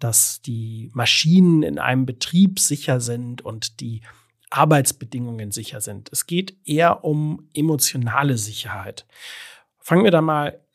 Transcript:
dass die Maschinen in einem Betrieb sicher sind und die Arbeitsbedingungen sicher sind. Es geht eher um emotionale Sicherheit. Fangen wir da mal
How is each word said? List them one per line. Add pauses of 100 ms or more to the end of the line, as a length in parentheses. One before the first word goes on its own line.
dass
die
Maschinen
in
einem
Betrieb
sicher
sind
und
die (500)
Arbeitsbedingungen
sicher
sind.
Es
geht (100)
eher
um
emotionale
Sicherheit. (720)
Fangen
wir
da
mal (140)